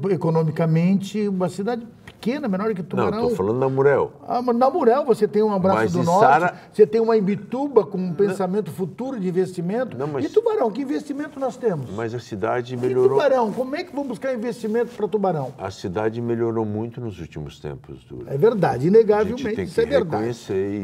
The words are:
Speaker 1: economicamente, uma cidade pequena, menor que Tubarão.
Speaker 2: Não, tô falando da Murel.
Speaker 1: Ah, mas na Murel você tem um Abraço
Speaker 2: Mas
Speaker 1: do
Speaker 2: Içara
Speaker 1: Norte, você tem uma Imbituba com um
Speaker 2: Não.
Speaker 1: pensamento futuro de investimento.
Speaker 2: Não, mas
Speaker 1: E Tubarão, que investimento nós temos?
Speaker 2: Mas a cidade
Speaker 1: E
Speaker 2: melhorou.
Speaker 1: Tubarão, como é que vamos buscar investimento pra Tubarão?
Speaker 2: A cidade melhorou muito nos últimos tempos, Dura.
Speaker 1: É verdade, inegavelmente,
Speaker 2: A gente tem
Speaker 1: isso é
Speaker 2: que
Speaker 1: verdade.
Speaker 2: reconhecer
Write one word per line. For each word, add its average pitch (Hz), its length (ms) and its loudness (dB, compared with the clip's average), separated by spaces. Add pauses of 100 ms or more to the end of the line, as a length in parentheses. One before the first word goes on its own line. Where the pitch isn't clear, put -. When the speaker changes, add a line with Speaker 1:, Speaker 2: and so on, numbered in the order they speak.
(540)
Speaker 1:
economicamente, 180 720 2
uma 185 200 0
cidade 233 400 -4 (180)
pequena, 277 420 -4
menor 202 260 -2
que 180 100 -6
Tubarão. 123 380 0
Speaker 2:
Não, 240 80 0
tô 226 60 0
falando 110 240 0
da 135 100 2
Murel. 135 420 4 (160)
Speaker 1:
Ah, 247 140 0
mas 247 140 0
na 262 140 4
Murel 285 360 4
você 214 220 4
tem 202 140 2
um 214 120 2
Abraço 190 240 2
Speaker 2:
Mas 214 160 2
Speaker 1:
do 175 80 2
Speaker 2:
Içara 170 460 6
Speaker 1:
Norte, - 100 -4 (160)
você 208 120 8
tem 226 160 2
uma 226 160 4
Imbituba 226 680 0
com - 120 -8
um 185 100 -4
Speaker 2:
Não. 170 60 -4
Speaker 1:
pensamento 196 580 0
futuro 226 480 -6
de 185 100 -4
investimento. 185 680 -2
Speaker 2:
Não, 139 100 -4
mas 147 180 -2
Speaker 1:
E 349 40 -4
Tubarão, 427 420 0
que 240 100 -6
investimento 285 580 -8
nós 262 160 -4
temos? 165 360 -4
Speaker 2:
Mas 110 220 -6
a 123 60 -8
cidade 117 540 -4
Speaker 1:
E 123 40 -6
Speaker 2:
melhorou. 127 400 2
Speaker 1:
Tubarão, 254 360 2
como 262 240 -6
é 359 80 -6
que - 80 -18
vamos 277 160 -6
buscar 262 240 -6
investimento 233 600 -4
pra 208 120 -2
Tubarão? 160 500 -2
Speaker 2:
A 98 140 -8
cidade 110 500 -4
melhorou 117 440 0
muito 110 340 -6
nos 107 200 -10
últimos 73 420 -12
tempos, 69 420 -12
Dura. 73 300 -12
Speaker 1:
É 139 40 -4
verdade, 156 500 2
inegavelmente, 214 580 4
Speaker 2:
A 214 40 -4
gente 220 60 -4
tem 190 100 -4
Speaker 1:
isso 151 140 -2
é 233 60 2
Speaker 2:
que 233 40 -4
Speaker 1:
verdade. 202 260 0
Speaker 2:
reconhecer 107 540 -4 (140)